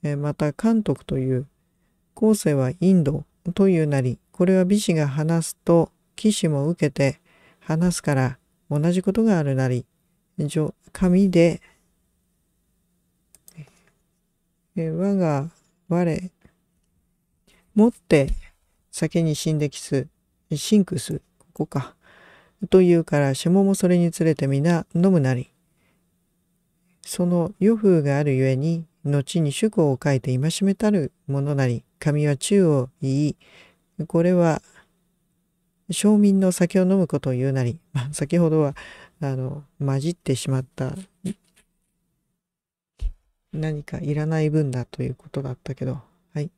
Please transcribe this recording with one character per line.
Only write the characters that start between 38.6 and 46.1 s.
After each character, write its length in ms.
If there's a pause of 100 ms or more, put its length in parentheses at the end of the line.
あ 120
の、 300 (160)
混 220
じ 80
っ 40
て 220
し 140
ま 100
っ 60 (100)
た、 180 (2500)
何 320
か 140
い 140
ら 120
な 160
い 80
文 220
だ 120
と 200
い 60
う 60
こ 140
と 120
だ 100
っ 120
た 100
け 120
ど。 160 (320)